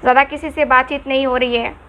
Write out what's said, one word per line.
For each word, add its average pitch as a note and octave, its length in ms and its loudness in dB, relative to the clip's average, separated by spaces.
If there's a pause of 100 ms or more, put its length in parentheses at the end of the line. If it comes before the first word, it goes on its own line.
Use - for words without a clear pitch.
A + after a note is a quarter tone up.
ज़्यादा B3+ 240 4
किसी D4+ 260 -10
से D4+ 160 0
बातचीत C4 400 0
नहीं C4+ 200 0
हो B3+ 100 0
रही B3 180 0
है A#3 200 -4 (140)